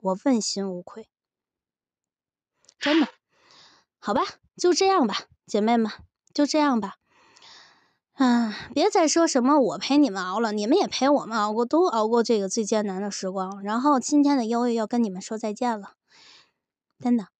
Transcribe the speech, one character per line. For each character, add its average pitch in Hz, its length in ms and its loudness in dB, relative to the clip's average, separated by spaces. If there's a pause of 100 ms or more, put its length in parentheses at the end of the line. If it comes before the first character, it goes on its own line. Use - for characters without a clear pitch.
我 190 240 -4
问 247 160 2
心 196 260 -6
无 180 140 -8
愧。 - 300 -20 (1700)
真 302 200 2
的。 277 100 2 (880)
好 208 160 -4
吧， 294 80 2 (340)
就 359 160 2
这 381 140 2
样 370 200 4
吧， - 180 -6 (220)
姐 214 140 -2
妹 233 160 2
们， 220 160 0 (400)
就 294 140 2
这 311 120 0
样 277 220 2
吧。 190 140 -10 (1200)
啊， 240 420 0 (160)
别 330 160 2
再 349 180 2
说 330 200 2
什 254 180 0
么 285 160 4
我 180 160 0
陪 269 220 0
你 285 100 6
们 190 160 -6
熬 190 160 -4
了， 220 120 -2
你 208 140 -4
们 302 120 4
也 415 80 2
陪 254 200 -2
我 269 200 2
们 220 100 -6
熬 214 160 0
过， 233 140 0
都 330 200 2
熬 220 220 0
过 233 140 2
这 220 180 0
个 190 80 -4
最 220 160 -4
艰 214 220 -2
难 190 160 -6
的 202 80 -6
时 190 200 -8
光。 196 320 -8
然 208 160 -4
后 269 220 2
今 294 220 2
天 285 160 2
的 226 80 -2
忧 233 220 0
郁 233 40 0
要 226 140 -2
跟 240 180 0
你 202 60 -2
们 185 100 -10
说 220 160 -10
再 214 160 -6
见 226 260 -4
了， - 180 -18 (1000)
真 240 160 0
的。 208 120 -2 (140)